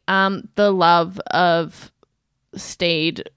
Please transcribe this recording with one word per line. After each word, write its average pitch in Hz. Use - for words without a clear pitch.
um, 196
the 202
love 175
of 170
Steed 165